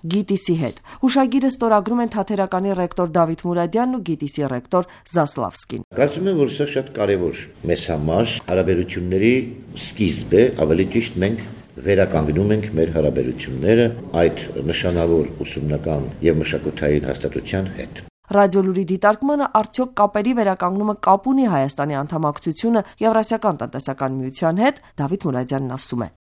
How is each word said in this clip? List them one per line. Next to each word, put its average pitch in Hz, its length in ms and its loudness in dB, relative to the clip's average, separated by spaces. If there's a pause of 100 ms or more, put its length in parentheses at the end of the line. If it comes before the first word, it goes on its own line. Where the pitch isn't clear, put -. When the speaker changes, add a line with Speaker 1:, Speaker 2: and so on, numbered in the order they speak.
Speaker 1:
գիտիսի 185 560 0
հետ։ 117 180 -4 (220)
Հուշագիրը 262 540 2
ստորագրում 220 500 2
են 226 100 -6
թատերականի 196 540 -2 (100)
ռեկտոր 175 360 -2
Դավիթ 165 300 2
Մուրադյանն 175 500 0
ու 214 100 -6
գիտիսի 147 500 -4
ռեկտոր 180 320 0 (240)
Զասլավսկին։ 143 720 -2 (120)
Speaker 2:
Կարծում 156 360 2
եմ, 160 80 2
որ 139 160 4
սա 143 160 0
շատ 131 140 -2 (100)
կարևոր 98 480 0 (240)
մեզ 82 140 0 (100)
համար 85 420 0 (140)
հարաբերությունների 92 840 0 (520)
սկիզբ - 460 -2
է, 101 100 8 (220)
ավելի 85 220 4 (100)
ճիշտ, 113 240 -2
մենք 107 240 -2 (320)
վերականգնում 85 800 2
ենք 107 160 -4
մեր 80 240 2
հարաբերությունները 71 920 2 (300)
այդ 82 220 4 (260)
նշանավոր 82 600 0 (180)
ուսումնական 73 600 -4 (180)
և 78 160 4
մշակութային 73 680 -2
հաստատության 92 680 -4
հետ»։ - 240 -12 (360)
Speaker 1:
Ռադիոլուրի 190 540 4
դիտարկմանը՝ 220 580 2 (120)
արդյոք 254 400 -4
կապերի 208 400 2
վերականգնումը 196 560 0 (100)
կապ 196 240 4
ունի 269 220 4
Հայաստանի 143 480 0
անդամակցությունը 160 840 0 (200)
Եվրասիական 220 560 2
տնտեսական 131 640 -4
միության 165 400 0
հետ, 277 180 0 (140)
Դավիթ 160 320 -2
Մուրադյանն 131 480 -4
ասում 120 300 -4
է։ - 20 -12 (160)